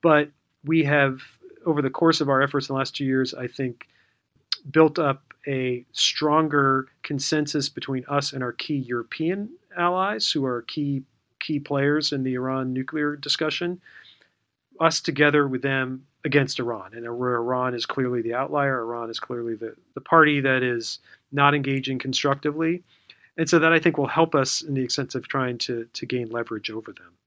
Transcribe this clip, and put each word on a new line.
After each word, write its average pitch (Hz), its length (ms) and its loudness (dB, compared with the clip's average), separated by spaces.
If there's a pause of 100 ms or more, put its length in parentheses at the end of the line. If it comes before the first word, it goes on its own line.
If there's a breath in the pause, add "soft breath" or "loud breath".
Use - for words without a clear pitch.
But 147 300 4 (320)
we 160 220 2
have, 139 360 2 (420)
over 147 200 2
the 131 80 0
course 160 300 4
of 139 80 0
our 135 120 4
efforts 139 280 0
in 139 40 -4
the 135 40 -2
last 135 180 -4
two 143 100 -4
years, 131 300 0
I 127 100 -8
think, 123 420 -6 (840)
built 156 260 6
up 143 240 0 (260)
a 127 440 -2
stronger 147 960 2 (160)
consensus 147 680 -2
between 131 380 -6
us 143 260 -2
and 135 80 -6
our 123 120 -4
key - 240 -4
European 156 720 -4 (280)
allies, 185 540 -2
who 143 120 -2
are 120 200 -2
key, 143 400 -4 (360)
key 147 200 -4
players 143 520 0
in 135 120 -2
the 131 100 -2
Iran 127 400 -2
nuclear 147 420 -4
discussion, 160 640 -4 (1000 loud breath)
us 160 220 4
together 147 460 4
with 131 140 -4
them 131 460 -4 (160)
against 139 340 2
Iran. 117 380 -6
And 117 80 -12 (160)
where 123 160 0
Iran 127 400 0
is 117 100 -6
clearly 123 380 -2
the 117 100 -4
outlier, 139 460 0
Iran 117 320 -6
is 113 80 -10
clearly 117 340 -8
the, 110 220 -10 (180)
the - 80 -12
party 151 400 6
that 131 220 2
is 120 340 -4 (340 soft breath)
not 143 220 6
engaging 135 460 -2
constructively. 147 840 -2 (560 soft breath)
And 165 100 0
so 170 120 6
that, 160 120 6
I 165 60 6
think, 156 220 2
will 135 80 0
help 165 260 2
us 139 300 2
in 143 100 -6
the 131 160 -2
sense 135 240 -6
of 131 140 -6
trying 127 320 -4
to, 117 340 -6
to - 140 -10
gain 120 240 -4
leverage 113 400 -6
over 110 200 -10
them. - 200 -20 (160)